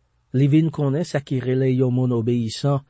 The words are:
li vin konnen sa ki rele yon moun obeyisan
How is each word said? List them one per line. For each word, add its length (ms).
li 160
vin 240
konnen 320
sa 160
ki 220
rele 260
yon 240
moun 220
obeyisan 720